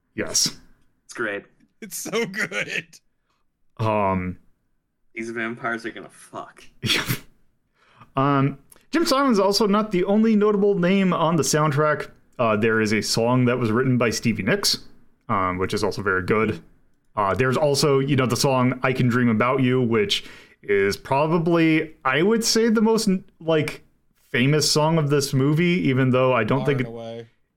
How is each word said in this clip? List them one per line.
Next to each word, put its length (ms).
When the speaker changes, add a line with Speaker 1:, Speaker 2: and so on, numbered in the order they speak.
Speaker 1:
Yes. 420
Speaker 2:
It's 80
great. 320
Speaker 3:
It's 140
so 300
good. 600
Speaker 1:
Um, 600
Speaker 2:
These 140
vampires 560
are 60
gonna 180
fuck. 520
Speaker 1:
<laughs> 400
Um, 400
Jim 140
Steinman 260
is 80
also 280
not 240
the 140
only 300
notable 420
name 360
on 220
the 80
soundtrack. 640
Uh, 180
there 240
is 100
a 100
song 440
that 140
was 120
written 280
by 100
Stevie 340
Nicks, 360
um, 300
which 140
is 100
also 180
very 220
good. 380
Uh, 200
there's 220
also, 420
you 160
know, 100
the 100
song 460
I 120
Can 140
Dream 220
About 320
You, 220
which 400
is 340
probably, 960
I 180
would 200
say, 260
the 120
most, 260
like, 440
famous 400
song 260
of 140
this 200
movie, 560
even 220
though 240
I 100
don't 180
Speaker 3:
Far 40
Speaker 1:
think 140
Speaker 3:
and 80
Speaker 1:
it, 40
Speaker 3:
away. 360